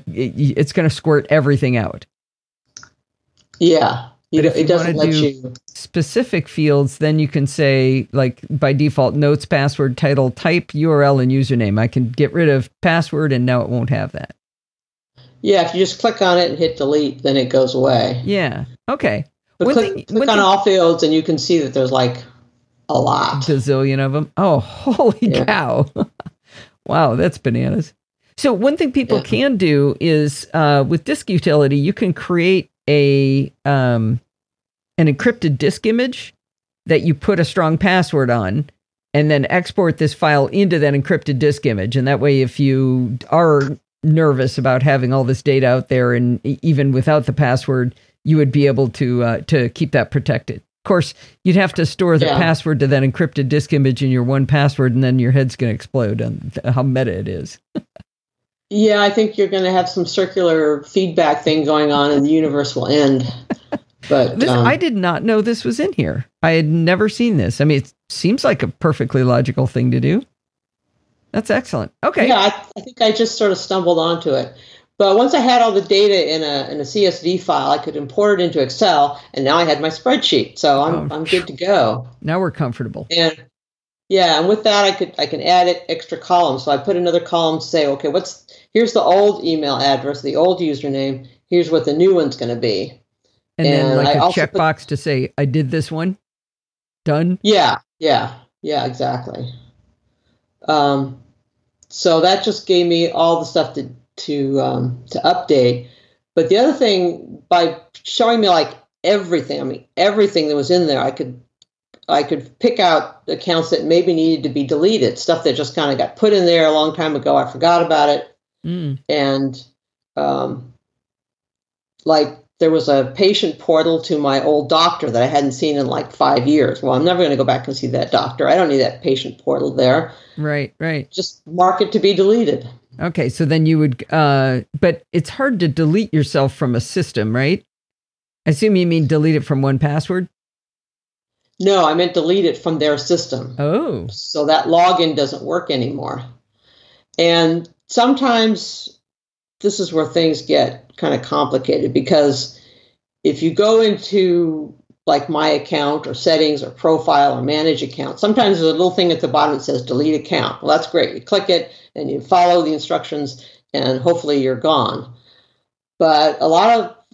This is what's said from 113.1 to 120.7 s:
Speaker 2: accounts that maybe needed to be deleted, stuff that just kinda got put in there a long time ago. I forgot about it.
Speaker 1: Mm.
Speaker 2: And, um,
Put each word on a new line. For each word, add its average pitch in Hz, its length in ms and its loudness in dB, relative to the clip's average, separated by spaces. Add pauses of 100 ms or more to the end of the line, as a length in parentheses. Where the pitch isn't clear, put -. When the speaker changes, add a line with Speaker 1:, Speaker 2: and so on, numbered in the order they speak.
Speaker 2:
accounts 165 440 -4
that 170 120 -2
maybe 175 300 2
needed 160 300 0
to 147 60 -2
be 143 140 -4
deleted, 151 560 0
stuff 165 240 -2
that 135 120 0
just 139 200 -8
kinda 143 200 -2
got - 200 -4
put 214 180 2
in 185 120 2
there 170 220 4
a 151 40 4
long 156 240 0
time 156 200 -4
ago. 143 200 0
I 135 160 0
forgot 170 340 2
about 147 240 2
it. 143 180 0 (380)
Speaker 1:
Mm. 156 340 -6 (100)
Speaker 2:
And, 139 520 -2 (540)
um, 73 580 -6 (1300)